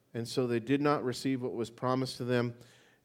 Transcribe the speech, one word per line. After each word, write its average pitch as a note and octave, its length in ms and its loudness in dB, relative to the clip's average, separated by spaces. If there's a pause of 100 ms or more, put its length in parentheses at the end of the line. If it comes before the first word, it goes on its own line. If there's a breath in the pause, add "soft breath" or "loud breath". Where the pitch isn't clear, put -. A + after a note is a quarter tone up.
(120)
and A#2 140 -6
so B2+ 180 0
they A#2 140 0
did C3 220 2
not D3 240 2
receive B2+ 360 -2
what A#2+ 120 -4
was A2+ 160 -4
promised B2+ 480 -2
to B2+ 80 -6
them, A#2+ 280 2 (520 soft breath)